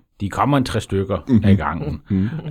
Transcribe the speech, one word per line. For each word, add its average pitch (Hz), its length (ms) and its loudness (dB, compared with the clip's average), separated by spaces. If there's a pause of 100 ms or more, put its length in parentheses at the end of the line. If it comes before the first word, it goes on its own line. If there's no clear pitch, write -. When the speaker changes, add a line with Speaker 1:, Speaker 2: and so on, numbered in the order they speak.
(200)
Speaker 1:
De 98 100 -4
kommer 127 260 0
en 135 80 2
tre 110 160 -2
stykker 98 380 -4 (100)
Speaker 2:
Mhm. 117 160 6
Speaker 1:
ad 101 120 8
gangen. 82 540 -4
Speaker 2:
Mhm. 98 180 0 (220)